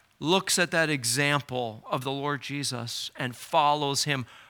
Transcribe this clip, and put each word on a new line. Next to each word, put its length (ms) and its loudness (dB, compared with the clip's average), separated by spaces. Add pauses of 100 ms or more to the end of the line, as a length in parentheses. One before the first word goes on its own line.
(200)
looks 400 2
at 120 2
that 180 4
example 1000 0
of 140 -2
the 80 -4
Lord 300 -4
Jesus 760 -6
and 180 -4
follows 720 2
him. 220 -2 (240)